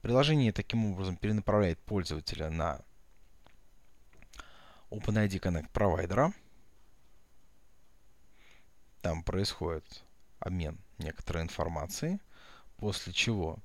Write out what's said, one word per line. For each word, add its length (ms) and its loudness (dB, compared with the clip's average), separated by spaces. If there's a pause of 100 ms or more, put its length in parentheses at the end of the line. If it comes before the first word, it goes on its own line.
Приложение 520 6
таким 400 0
образом 240 -2
перенаправляет 640 4
пользователя 680 -4
на 300 -2 (2000)
Open 280 0
I 100 4
D 80 0
Connect 360 -2
провайдера. 600 4 (2750)
Там 200 0
происходит 800 -4 (360)
обмен 400 -2 (200)
некоторой 440 -4
информацией, 760 -4 (580)
после 340 -4
чего 520 0